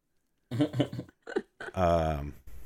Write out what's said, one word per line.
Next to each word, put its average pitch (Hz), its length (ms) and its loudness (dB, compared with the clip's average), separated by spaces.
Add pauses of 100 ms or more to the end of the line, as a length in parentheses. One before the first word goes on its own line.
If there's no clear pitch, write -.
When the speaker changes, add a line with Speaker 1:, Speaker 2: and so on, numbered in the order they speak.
(520)
Speaker 1:
<laughs> 117 80 -2 (1160)
Speaker 2:
Um, 80 580 2 (320)